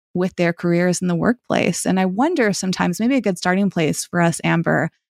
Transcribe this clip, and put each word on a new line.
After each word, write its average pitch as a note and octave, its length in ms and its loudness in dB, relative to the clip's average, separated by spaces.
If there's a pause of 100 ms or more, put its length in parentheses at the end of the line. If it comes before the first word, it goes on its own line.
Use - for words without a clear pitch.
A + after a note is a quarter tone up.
(140)
with F3+ 220 -2
their E3+ 160 2
careers F3 500 0
in F3+ 60 -2
the F3 60 0
workplace. - 720 0
And F#3 120 0
I F#3+ 80 2
wonder A#3 460 0
sometimes, F3+ 480 -2
maybe B3 160 0
a B3+ 40 0
good G3 180 -2
starting F#3+ 320 0
place E3 340 -2
for F3 160 -2
us, E3+ 240 0
Amber, D#3+ 460 0 (200)